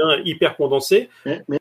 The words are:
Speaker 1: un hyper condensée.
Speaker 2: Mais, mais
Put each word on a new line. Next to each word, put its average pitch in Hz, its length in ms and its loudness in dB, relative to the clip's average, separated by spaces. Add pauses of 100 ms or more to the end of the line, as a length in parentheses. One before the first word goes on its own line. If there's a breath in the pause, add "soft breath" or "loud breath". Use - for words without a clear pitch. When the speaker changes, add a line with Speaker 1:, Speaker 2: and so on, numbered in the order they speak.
Speaker 1:
un 151 200 2
hyper 160 340 0
condensée. 143 520 0 (160 soft breath)
Speaker 2:
Mais, 147 220 -6
mais 143 140 -4